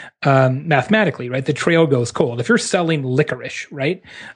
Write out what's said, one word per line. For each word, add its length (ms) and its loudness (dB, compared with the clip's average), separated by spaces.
um, 440 2
mathematically, 640 0
right? 160 -4
The 80 -2
trail 320 2
goes 260 0
cold. 280 -2
If 100 -4
you're 80 4
selling 460 0
licorice, 680 -4
right? 300 -4